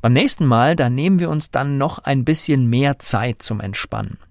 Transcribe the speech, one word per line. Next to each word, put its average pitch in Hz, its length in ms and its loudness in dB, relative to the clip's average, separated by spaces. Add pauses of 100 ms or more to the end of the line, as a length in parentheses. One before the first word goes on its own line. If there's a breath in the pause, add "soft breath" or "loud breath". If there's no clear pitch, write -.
Beim - 120 2
nächsten 170 340 2
Mal, 127 300 2
da 135 140 0
nehmen 160 280 2
wir 175 100 0
uns 151 220 -4
dann 139 260 -2
noch 139 220 -2
ein 135 260 -2
bisschen 139 440 2
mehr 135 320 2
Zeit 117 420 -2
zum 107 180 -4
Entspannen. 101 580 -8 (120)